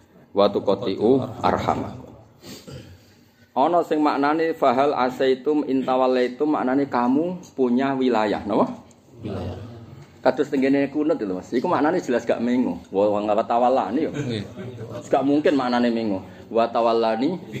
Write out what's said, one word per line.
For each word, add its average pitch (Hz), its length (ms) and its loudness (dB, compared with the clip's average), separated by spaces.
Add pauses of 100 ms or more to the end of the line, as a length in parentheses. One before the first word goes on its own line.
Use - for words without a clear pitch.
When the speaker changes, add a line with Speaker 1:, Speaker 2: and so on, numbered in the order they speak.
(300)
Speaker 1:
wa 98 160 4
tuqati'u 101 960 0
arhamakum. - 720 -2 (1400)
Ana 165 240 4
sing 156 220 0
maknane 151 500 0
fahal 139 400 4
asaitum 131 720 0
in 131 160 0
tawallaitum, 127 720 2
maknane 127 320 0
kamu 143 560 0 (160)
punya 131 400 2
wilayah, 110 480 2
napa? 120 240 0 (560)
Speaker 2:
Wilayah. 92 320 -8 (680)
Speaker 1:
Kados 135 240 0
tengene 139 400 2
kunut 151 320 -2
lho, 98 160 -4
Mas. 90 160 -10
Iku 127 160 0
maknane 165 320 2
jelas 120 240 -2
gak - 160 0
mengo. 117 400 0 (100)
Wa, 101 220 2
wa, 104 80 0
wa 107 240 0
tawallani 120 640 0
yo. - 80 -8
Speaker 2:
Nggih. 120 280 -6 (640)
Speaker 1:
Gak 139 200 0
mungkin 143 280 2
maknane 123 380 2
mengo. 110 320 -2 (240)
Wa 113 240 2
tawallani 117 880 0